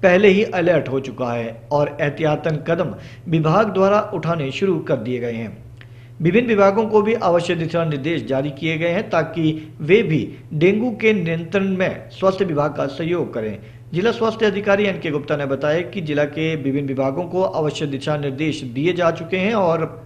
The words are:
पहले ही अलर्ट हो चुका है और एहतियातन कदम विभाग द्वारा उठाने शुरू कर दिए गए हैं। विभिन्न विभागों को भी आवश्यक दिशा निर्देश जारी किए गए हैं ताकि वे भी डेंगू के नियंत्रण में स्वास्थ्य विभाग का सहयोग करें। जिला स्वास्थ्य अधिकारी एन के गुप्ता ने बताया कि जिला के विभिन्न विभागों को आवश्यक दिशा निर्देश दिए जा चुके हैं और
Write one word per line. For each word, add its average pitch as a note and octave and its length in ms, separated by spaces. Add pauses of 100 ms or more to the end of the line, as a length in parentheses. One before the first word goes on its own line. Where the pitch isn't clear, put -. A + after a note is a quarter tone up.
पहले F#3+ 260
ही G3 160
अलर्ट E3+ 440
हो C3+ 120
चुका B2 320
है A#2 400
और D3 280
एहतियातन D3+ 560
कदम D#3+ 380 (340)
विभाग E3 400
द्वारा G3 320 (140)
उठाने D#3+ 360
शुरू F3+ 280
कर D3+ 180
दिए A#2+ 220
गए A#2 140
हैं। A2+ 380 (500)
विभिन्न F#3+ 280
विभागों G3+ 380
को G#3+ 160
भी G#3+ 120
आवश्यक F3 440
दिशा E3 260
निर्देश D3 400
जारी C3+ 260
किए D#3+ 280
गए E3+ 100
हैं F3 220
ताकि D#3 720
वे F3+ 220
भी D#3 340 (180)
डेंगू G3+ 360
के A3 220
नियंत्रण F3+ 640
में F3+ 340
स्वास्थ्य F#3+ 340
विभाग D3 320
का C#3+ 100
सहयोग E3 480
करें। G#2+ 240 (360)
जिला G3 160
स्वास्थ्य A3 360
अधिकारी G3+ 380
एन F#3+ 160
के E3 100
गुप्ता D3+ 260
ने C#3+ 100
बताया D3 340
कि F3+ 200
जिला D3 240
के D#3+ 320
विभिन्न C#3 320
विभागों C3+ 360
को F3 180
आवश्यक D3+ 480
दिशा C#3 260
निर्देश C#3+ 460
दिए C3+ 300
जा E3+ 180
चुके E3 260
हैं G3 180
और E3 300 (220)